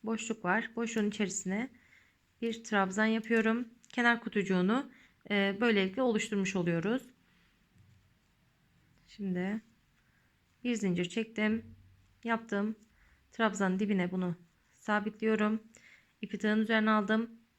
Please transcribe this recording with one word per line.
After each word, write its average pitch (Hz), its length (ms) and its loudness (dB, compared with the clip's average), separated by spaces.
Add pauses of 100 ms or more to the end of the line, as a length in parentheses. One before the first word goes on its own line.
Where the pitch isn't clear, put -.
boşluk 220 420 -6
var. 208 300 0
Boşluğun 226 340 -2
içerisine 202 600 -4 (720)
bir 226 220 -4
trabzan 196 420 2
yapıyorum. 226 640 2 (220)
Kenar 240 320 2
kutucuğunu, 196 720 0 (380)
e, 196 320 0
böylelikle 202 400 2
oluşturmuş 208 540 0
oluyoruz. 175 480 0 (2000)
Şimdi 196 540 -4 (1000)
bir 247 120 0
zincir 180 300 0
çektim. 220 720 -4 (480)
Yaptım. 220 520 -2 (560)
Trabzanın 190 480 0
dibine 196 320 0
bunu 180 240 -2 (380)
sabitliyorum. 214 880 -2 (580)
İpi 208 160 -8
tığın 214 220 2
üzerine 220 320 2
aldım. 214 400 2 (280)